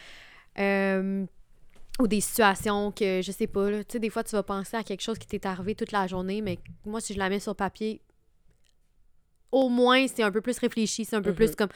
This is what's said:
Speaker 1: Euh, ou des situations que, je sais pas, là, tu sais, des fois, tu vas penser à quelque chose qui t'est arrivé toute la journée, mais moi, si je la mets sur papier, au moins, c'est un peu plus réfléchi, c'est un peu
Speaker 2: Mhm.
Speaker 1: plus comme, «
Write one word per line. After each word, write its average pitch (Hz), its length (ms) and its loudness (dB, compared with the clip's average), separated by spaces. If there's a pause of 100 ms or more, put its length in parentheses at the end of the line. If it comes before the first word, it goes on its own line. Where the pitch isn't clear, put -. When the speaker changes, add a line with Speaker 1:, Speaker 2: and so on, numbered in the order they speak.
(580)
Speaker 1:
Euh, 196 680 2 (720)
ou 254 80 4
des 202 140 2
situations 208 720 2
que, 185 300 0
je 190 100 -6
sais 220 160 -2
pas, 202 220 0
là, 208 120 -2
tu - 120 -8
sais, 240 40 -4
des 220 120 -2
fois, 226 120 -2
tu 214 140 -4
vas 196 80 2
penser 196 320 -4
à 220 80 -4
quelque 190 160 -6
chose 226 180 -4
qui - 80 -14
t'est 202 200 -6
arrivé 190 280 -4
toute 214 180 -6
la 196 140 2
journée, 190 360 -4
mais 180 160 -4 (260)
moi, 214 160 -6
si 214 140 -8
je 196 40 -4
la 190 100 0
mets 202 120 0
sur 202 160 -6
papier, 220 460 -4 (1500)
au 262 160 6
moins, 247 400 6
c'est 240 140 0
un 208 80 4
peu 214 100 0
plus 247 180 -2
réfléchi, 226 460 0
c'est 220 120 -4
un 202 60 0
peu 196 80 2
Speaker 2:
Mhm. 170 60 -2
Speaker 1:
plus 220 180 4
comme, « 202 220 2